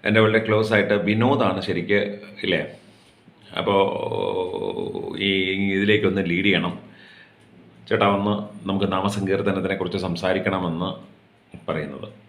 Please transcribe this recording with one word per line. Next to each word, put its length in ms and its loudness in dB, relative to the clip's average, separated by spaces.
എൻ്റെ 180 4
വളരെ 200 4
ക്ലോസ് 300 2
ആയിട്ട് 200 4
വിനോദാണ് 580 2
ശരിക്ക്, 320 0
ഇല്ലേ? 160 0
അപ്പോൾ 220 2
ഈ 20 2
ഇതിലേക്കൊന്ന് 560 4
ലീഡ് 180 2
ചെയ്യണം 260 2
ചേട്ടാ, 180 2
ഒന്ന് 180 0
നമുക്ക് 260 0
നാമസങ്കീർത്തനത്തിനെ 880 0
കുറിച്ച് 240 -4
സംസാരിക്കണമെന്ന് 840 -2
പറയുന്നത്. 400 -6